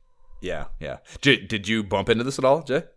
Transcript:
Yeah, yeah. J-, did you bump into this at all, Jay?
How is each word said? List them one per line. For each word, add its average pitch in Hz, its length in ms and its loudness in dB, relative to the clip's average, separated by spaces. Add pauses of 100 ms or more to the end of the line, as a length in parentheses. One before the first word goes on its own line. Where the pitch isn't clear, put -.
(400)
Yeah, 82 260 -6 (140)
yeah. 69 180 -8 (220)
J-, 139 160 6 (100)
did 98 220 -4
you 110 160 0
bump 98 240 0
into 117 160 4
this 135 120 -4
at 131 80 0
all, 143 200 6
Jay? 143 180 0 (140)